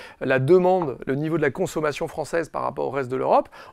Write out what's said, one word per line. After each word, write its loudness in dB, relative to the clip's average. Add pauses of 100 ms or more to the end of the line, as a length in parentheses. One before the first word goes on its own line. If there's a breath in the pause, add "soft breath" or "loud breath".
(220 loud breath)
la 2
demande, 4
le 0
niveau -2
de 0
la 2
consommation -4
française -4
par -6
rapport -4
au -4
reste -4
de -4
l'Europe, 2 (240 loud breath)